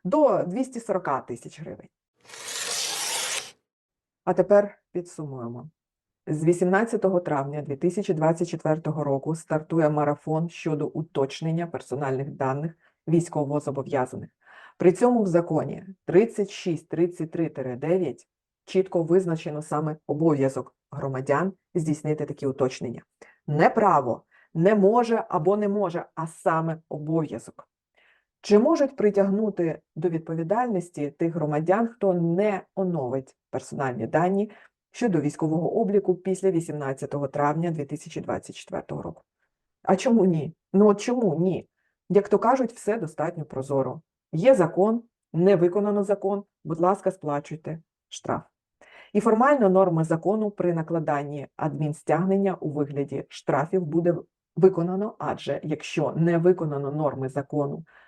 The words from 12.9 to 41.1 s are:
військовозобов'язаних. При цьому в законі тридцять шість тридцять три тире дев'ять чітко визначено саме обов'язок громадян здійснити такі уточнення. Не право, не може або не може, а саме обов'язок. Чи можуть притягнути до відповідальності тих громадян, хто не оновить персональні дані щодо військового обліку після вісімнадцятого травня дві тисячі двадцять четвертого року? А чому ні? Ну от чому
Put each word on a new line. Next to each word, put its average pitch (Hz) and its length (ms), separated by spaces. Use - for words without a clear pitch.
військовозобов'язаних. 143 1200
При 180 140
цьому 233 320
в 196 40
законі 165 560
тридцять 208 440
шість - 400
тридцять 170 420
три 165 180
тире 127 260
дев'ять 151 520
чітко 185 380
визначено 160 580
саме 156 360
обов'язок 139 680
громадян 135 600
здійснити 151 500
такі 143 220
уточнення. 127 540
Не 151 220
право, 165 540
не 185 220
може 220 540
або 180 280
не 208 120
може, 196 360
а 160 120
саме 160 500
обов'язок. 151 800
Чи 208 180
можуть 285 360
притягнути 196 840
до 165 140
відповідальності 165 1000
тих 160 240
громадян, 165 540
хто 196 260
не 180 480
оновить 135 600
персональні 131 580
дані 185 440
щодо 185 300
військового 160 600
обліку 196 340
після 190 360
вісімнадцятого 143 760
травня 151 440
дві 151 140
тисячі 151 360
двадцять - 340
четвертого - 460
року? - 200
А 190 120
чому 226 300
ні? 160 280
Ну 202 140
от 202 140
чому 226 380